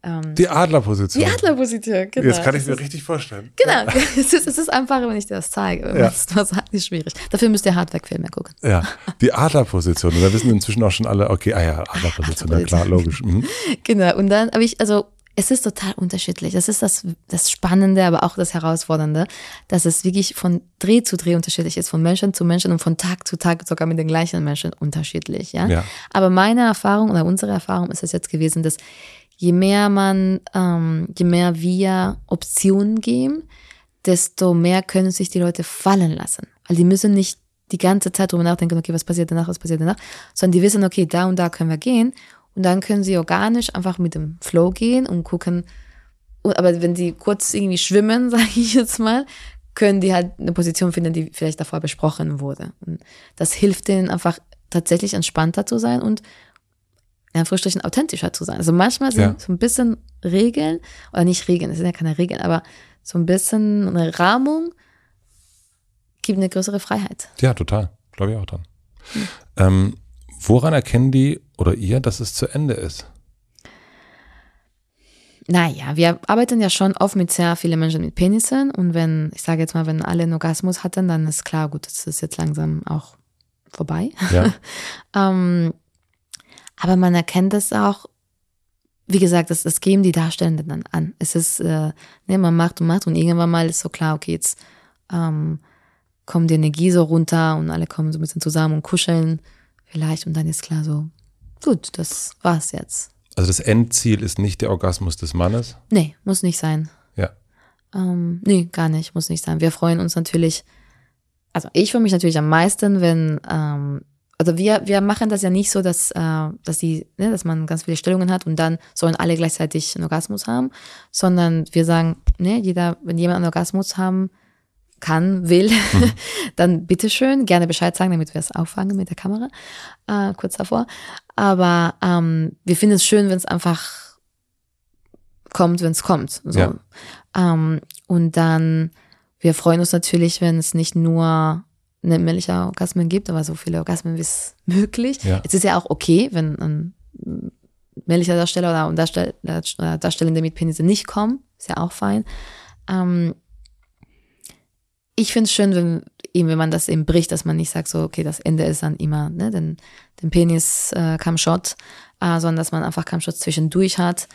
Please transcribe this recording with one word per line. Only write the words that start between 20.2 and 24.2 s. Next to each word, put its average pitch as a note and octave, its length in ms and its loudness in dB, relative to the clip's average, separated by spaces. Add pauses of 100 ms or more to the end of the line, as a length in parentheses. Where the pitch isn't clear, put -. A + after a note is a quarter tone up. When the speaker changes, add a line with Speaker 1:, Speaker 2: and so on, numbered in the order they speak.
Speaker 1:
von F3 280 0 (180)
Dreh A3+ 240 4
zu G3 120 -4
Dreh F3 200 0
unterschiedlich E3 400 -2
ist, F3 140 -4
von D#3+ 120 0
Menschen F#3+ 320 2
zu F3 100 -2
Menschen F3 280 2
und E3 80 0
von E3 160 0
Tag F3+ 320 -4
zu F3+ 80 -6
Tag E3+ 320 0
sogar D#3+ 180 -2
mit E3 140 -2
den D#3 80 -2
gleichen E3 340 0